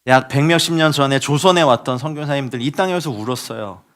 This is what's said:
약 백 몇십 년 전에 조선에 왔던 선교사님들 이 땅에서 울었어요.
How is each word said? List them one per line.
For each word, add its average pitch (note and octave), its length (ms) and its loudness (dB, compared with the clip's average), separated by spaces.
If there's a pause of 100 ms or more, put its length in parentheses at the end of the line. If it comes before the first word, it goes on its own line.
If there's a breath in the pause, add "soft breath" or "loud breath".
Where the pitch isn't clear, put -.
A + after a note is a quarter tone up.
약 C3 200 4
백 C#3 160 0
몇십 E3 300 2
년 D#3+ 180 4
전에 C#3 280 0
조선에 F3 420 2
왔던 B2+ 360 2
선교사님들 C#3+ 640 -6
이 C#3 100 -4
땅에서 F3+ 400 -2
울었어요. A2 720 -8 (140)